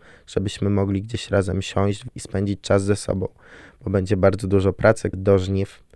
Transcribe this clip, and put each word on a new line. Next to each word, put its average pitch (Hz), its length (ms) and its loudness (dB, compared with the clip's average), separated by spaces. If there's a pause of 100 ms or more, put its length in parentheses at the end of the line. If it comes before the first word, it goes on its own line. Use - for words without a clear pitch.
(280)
żebyśmy - 420 -2
mogli 98 320 0
gdzieś 110 280 -10
razem 95 320 0
siąść 101 440 -2 (100)
i - 40 -12
spędzić 98 420 -4
czas 98 220 2
ze 101 120 2
sobą, 95 320 -4 (560)
bo - 60 -6
będzie 95 280 0
bardzo 95 300 2
dużo 95 260 2
pracy 110 400 2
do 95 240 2
żniw. 95 460 -4 (120)